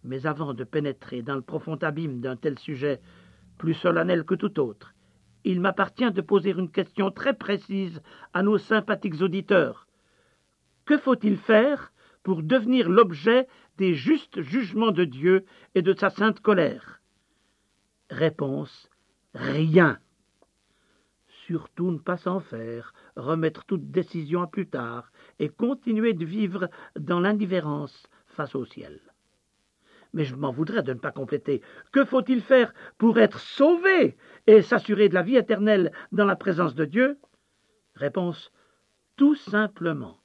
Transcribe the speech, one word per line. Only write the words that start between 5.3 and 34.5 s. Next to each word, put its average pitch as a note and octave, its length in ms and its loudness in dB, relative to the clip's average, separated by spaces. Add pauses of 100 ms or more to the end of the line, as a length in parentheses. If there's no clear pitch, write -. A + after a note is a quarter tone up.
il F3+ 180 -2
m'appartient G3 500 0
de F#3 100 -4
poser F#3+ 300 0
une F3 180 -4
question G3 400 -2
très C4+ 240 -4
précise G3 680 -6 (300)
à F3+ 100 0
nos G#3 160 2
sympathiques G#3 640 -2
auditeurs. F3+ 640 0 (1000)
Que D4 140 4
faut-il A#3+ 380 0
faire A#3+ 540 2 (300)
pour F3 220 -2
devenir A#3+ 440 2
l'objet G3+ 600 4 (300)
des F#3 180 2
justes F#3 460 -2
jugements G#3+ 500 -2
de F3+ 140 2
Dieu E3 400 0 (280)
et F#3 80 2
de F3+ 160 2
sa G3 140 0
sainte G#3 280 0
colère ? F3 600 0 (1120)
Réponse, D3 800 -6 (420)
rien. D3+ 640 2 (1300)
Surtout E3+ 640 -6
ne E3 60 -4
pas F3+ 200 -6
s'en F#3 240 -4
faire, A#2 520 -12 (220)
remettre D#3 480 -4
toute C#3+ 260 -6
décision E3+ 520 -4
à F3 60 -4
plus F3+ 200 -6
tard A#2 460 -10 (260)
et D3+ 80 -2
continuer A#3 680 -2
de E3 120 -6
vivre F#3+ 440 -4 (300)
dans F3 220 -2
l'indifférence F3+ 840 -2 (220)
face - 260 -10
au C3 120 -6
ciel. - 340 -20 (1120)
Mais D#3 140 -2
je C3 100 -10
m'en C#3 160 -4
voudrais D#3+ 320 -4
de C3+ 80 -6
ne B2 80 -8
pas D3 140 -8
compléter. C#3 480 -4 (320)
Que C4+ 100 4
faut-il B3+ 380 0
faire B3+ 320 4 (240)
pour A3+ 200 4
être A3 220 4
sauvé E4+ 800 2 (280)
et G#3+ 160 10